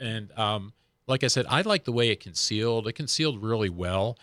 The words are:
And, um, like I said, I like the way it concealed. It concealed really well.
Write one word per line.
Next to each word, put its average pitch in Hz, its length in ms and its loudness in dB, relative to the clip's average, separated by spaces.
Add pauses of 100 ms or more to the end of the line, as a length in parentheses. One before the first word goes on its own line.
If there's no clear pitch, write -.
And, 110 360 -6
um, 104 360 -2 (340)
like 131 160 0
I 127 60 4
said, 123 200 2
I 143 140 2
like 202 220 0
the 123 80 -2
way 117 180 4
it 101 80 0
concealed. 107 720 -2
It 113 60 -6
concealed 143 460 -2
really 110 300 0
well. 92 520 -2